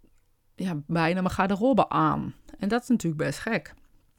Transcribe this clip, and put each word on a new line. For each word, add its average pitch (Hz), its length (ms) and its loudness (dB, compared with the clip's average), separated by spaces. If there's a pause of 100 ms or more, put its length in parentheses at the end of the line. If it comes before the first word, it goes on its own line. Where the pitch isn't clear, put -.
(540)
ja, 170 320 -6
bijna 165 340 0
mijn 185 140 -2
garderobe 202 540 2
aan. 151 460 2 (240)
En 196 100 -2
dat 233 140 0
is - 60 -18
natuurlijk 165 340 0
best 143 160 -2
gek. - 360 -6 (440)